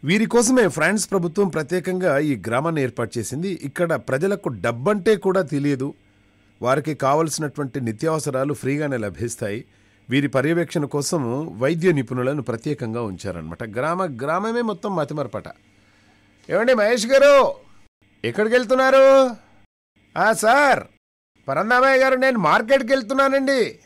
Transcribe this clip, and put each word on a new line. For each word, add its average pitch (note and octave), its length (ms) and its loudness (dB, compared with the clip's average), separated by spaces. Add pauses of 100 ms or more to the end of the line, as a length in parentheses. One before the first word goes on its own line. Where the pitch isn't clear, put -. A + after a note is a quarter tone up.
వీరి G3 300 0
కోసమే A#3+ 300 4 (120)
ఫ్రాన్స్ F3 360 0
ప్రభుత్వం F#3+ 440 0
ప్రత్యేకంగా F3+ 560 -2 (180)
ఈ - 20 0 (140)
గ్రామాన్ని C#3+ 400 -2
ఏర్పాటు A#2 320 -4
చేసింది. C3+ 320 -6 (200)
ఇక్కడ E3+ 240 -2 (140)
ప్రజలకు F#3 420 -2 (160)
డబ్బంటే E3+ 480 0 (120)
కూడా F#3+ 160 0 (100)
తెలియదు. C#3+ 380 -2 (720)
వారికి D3 320 0 (100)
కావలసినటువంటి D3 760 -2 (100)
నిత్యావసరాలు C#3+ 760 -4
ఫ్రీగానే C#3+ 440 -4
లభిస్తాయి. G#2 540 -8 (500)
వీరి C#3 280 0
పర్యవేక్షణ D#3 480 -2 (100)
కోసం D3 260 -2 (420)
వైద్య E3 340 0
నిపుణులను C3 520 -4
ప్రత్యేకంగా A#2+ 600 -6
ఉంచారనమాట. E2+ 540 -10 (140)
గ్రామ, D#3+ 240 -4 (220)
గ్రామమే G#3 480 -4
మొత్తం G#3 280 -8
మతిమరపట. C#3 480 -6 (1040)
ఏమండి A#3 320 2
మహేష్ G#3+ 320 0
గారు, C#4 220 8 (880)
ఎక్కడికి G3+ 340 0
వెళ్తున్నారు? C4 480 6 (1120)
ఆ F#3 120 0 (160)
సార్, B3 380 4 (680)
పరందామయ్య B3 560 2
గారు, C4 220 2
నేను C4 220 2
మార్కెట్కి A3+ 480 2
వెళ్తున్నానండి. C4+ 680 2 (240)